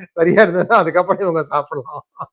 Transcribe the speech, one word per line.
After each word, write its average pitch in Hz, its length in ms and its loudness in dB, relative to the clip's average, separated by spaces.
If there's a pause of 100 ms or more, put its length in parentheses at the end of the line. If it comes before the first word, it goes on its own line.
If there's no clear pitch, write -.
(140)
சரியா 175 300 4
இருந்ததுன்னா 175 240 0
அதுக்கப்புறம் 180 540 0
இவங்க 165 220 -2
சாப்பிடலாம். 147 640 -8 (280)